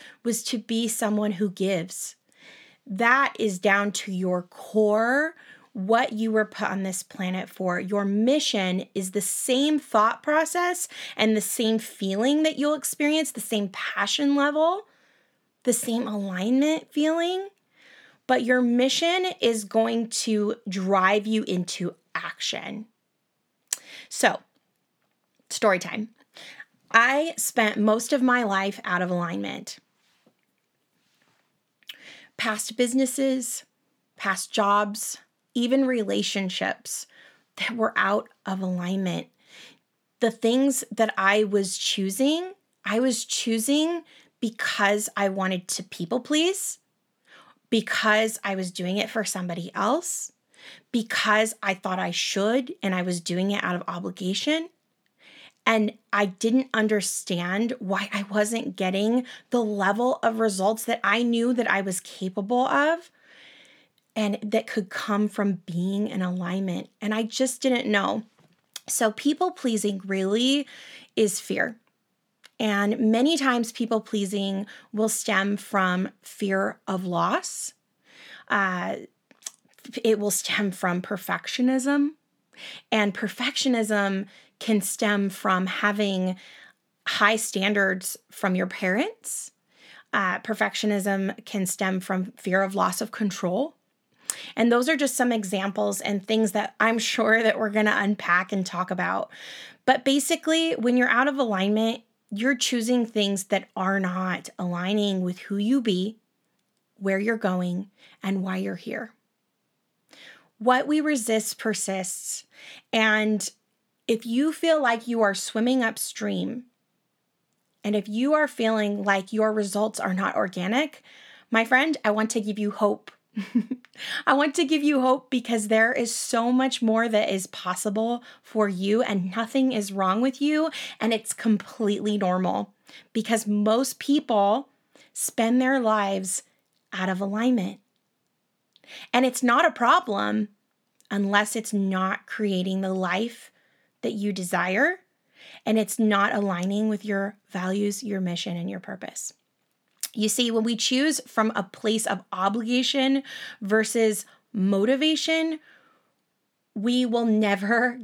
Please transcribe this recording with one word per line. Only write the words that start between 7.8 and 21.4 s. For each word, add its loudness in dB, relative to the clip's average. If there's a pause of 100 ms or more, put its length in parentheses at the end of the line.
mission 2
is -4
the -2
same 0
thought 2
process 0 (300)
and 4
the 0
same 0
feeling 0
that 0
you'll 0
experience, -2
the -10
same -2
passion 0
level, 2 (800)
the 2
same -2
alignment 0
feeling, 0 (800)
but 2
your 4
mission 2 (160)
is 2
going 0
to -2 (120)
drive 2
you 2